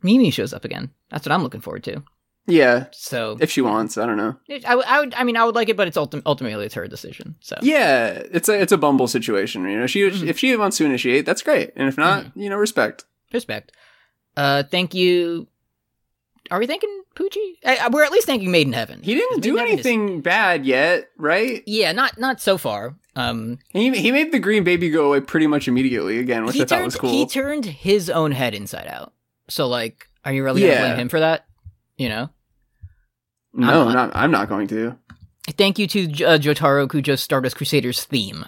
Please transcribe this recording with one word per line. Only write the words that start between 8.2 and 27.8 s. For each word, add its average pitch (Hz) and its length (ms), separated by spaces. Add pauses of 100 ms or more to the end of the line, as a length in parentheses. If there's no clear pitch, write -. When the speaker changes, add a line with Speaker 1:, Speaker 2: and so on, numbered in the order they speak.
Speaker 2:
it's 175 200
a, 208 120
it's 185 120
a 185 40
Bumble 139 300
situation. 110 600
You 104 100
know, 123 80
she, 202 140
Speaker 1:
Mm-hmm. 185 260
Speaker 2:
if 165 100
she 262 200
wants 202 220
to 156 60
initiate, 131 400
that's - 160
great. 285 360
And 135 100
if 135 100
not, 180 280
Speaker 1:
Mm-hmm. - 160
Speaker 2:
you 202 80
know, 196 80
respect. 208 480 (260)
Speaker 1:
Respect. 113 400 (640)
Uh, 143 280
thank 180 300
you. 175 540 (1040)
Are 180 80
we 233 80
thanking 392 360 (120)
Poochie? 392 400 (100)
I, 262 180
I, 247 60
we're 294 160
at 277 60
least 415 160
thanking 202 240
Made 160 160
in 123 60
Heaven. 113 300
Speaker 2:
He 202 120
didn't 466 220
Speaker 1:
Made - 60
Speaker 2:
do 240 100
Speaker 1:
in 427 60
Heaven 466 200
is - 60
Speaker 2:
anything 208 360
bad 175 440
yet, 143 520
right? 202 480
Speaker 1:
Yeah, 208 280
not, 254 240
not 254 220
so 196 180
far. 113 380 (220)
Um, 120 400 (160)
Speaker 2:
He, 220 180
he 220 200
made 302 200
the 277 80
green 202 240
baby 175 260
go 151 180
away 143 120
pretty 156 280
much 147 200
immediately 120 520
again, 120 260
which 120 100
Speaker 1:
he 285 60
Speaker 2:
I - 40
thought 262 100
Speaker 1:
turned, - 100
Speaker 2:
was - 100
cool. 262 140
Speaker 1:
he 277 160
turned 285 400
his 185 440